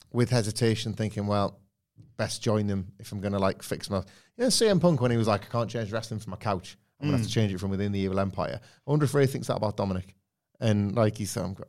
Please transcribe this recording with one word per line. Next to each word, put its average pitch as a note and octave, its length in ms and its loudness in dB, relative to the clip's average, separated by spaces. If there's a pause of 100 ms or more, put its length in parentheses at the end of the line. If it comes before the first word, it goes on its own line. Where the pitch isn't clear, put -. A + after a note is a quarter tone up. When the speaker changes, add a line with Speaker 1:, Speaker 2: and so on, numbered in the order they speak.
(120)
Speaker 1:
with A#2+ 200 0
hesitation, A2 640 2
thinking, G#2 340 -4
"Well, G2+ 320 0 (580)
best G#2+ 240 -4
join G#2+ 240 2
them G2 340 -2
if - 120 -16
I'm G#2 100 -8
gonna, G2+ 180 -2
like, F#2+ 220 0
fix - 300 -8
my," G2+ 80 0
you - 460 -8
know, C4 40 2
C A3+ 180 4
M F#3+ 120 6
Punk D#3+ 220 4
when B2 100 4
he A#2 60 4
was A2 100 2
like, G#2 180 2
"I - 40 -20
can't A#2 200 -2
change A2+ 220 -6
wrestling A2 280 -6
from - 120 -10
my F2+ 60 -8
couch. G2 400 -4 (220)
I'm - 80 -4
gonna G2 100 2
have A2+ 100 0
to - 40 -6
Speaker 2:
Mm. - 40 -4
Speaker 1:
change G#2+ 180 4
it F2+ 60 -6
from G2 100 -2
within G2+ 220 -2
the G2 80 -2
Evil F#2+ 200 0
Empire." F#2 440 -2
I - 260 -12
wonder D3 160 4
if B2+ 80 0
Rey C#3 140 6
thinks C3 200 -6
that - 100 0
about G#2+ 200 -2
Dominic. F#2+ 380 -4 (440)
And, G#2 360 2
like, A2 220 2
he G#2 80 -6
said, F#2 180 -4
"I'm, F#2+ 120 -6 (140)